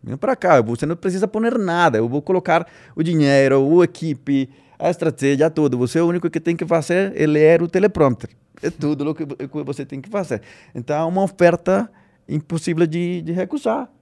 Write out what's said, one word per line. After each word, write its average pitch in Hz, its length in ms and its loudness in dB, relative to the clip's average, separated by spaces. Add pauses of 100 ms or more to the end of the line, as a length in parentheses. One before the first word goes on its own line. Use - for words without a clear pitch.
Vem - 140 -10
pra 254 200 -2
cá, 160 240 4
você 117 260 -2
não 165 100 -4
precisa 185 320 -4
pôr 233 300 -2
nada. 170 400 2
Eu 113 100 0
vou 139 140 -4
colocar 170 440 0 (300)
o 165 60 -2
dinheiro, 139 600 4
o 165 200 4
equipe, 143 680 -2 (300)
a 170 120 -2
estratégia, 143 600 0
tudo. 147 280 0
Você 123 200 0
é 165 40 2
o 170 40 2
único 170 240 -2
que 165 100 -6
tem 170 160 -2
que 170 100 -6
fazer 175 540 0
é 156 60 2
ler 156 360 6
o 170 60 -2
teleprompter. 175 640 2 (320)
É 143 80 -2
tudo 147 400 -4
o 156 40 -4
que 160 100 -8
vo-, 139 120 -12
que 147 280 -10
você 139 220 -10
tem 135 140 -14
que 156 80 -18
fazer." 185 340 -6 (320)
Então 139 220 -6
é 160 80 -2
uma 180 180 -2
oferta 185 680 0 (400)
impossível 160 580 -2
de, 175 360 -4
de 165 100 -8
recusar. 226 560 -4 (140)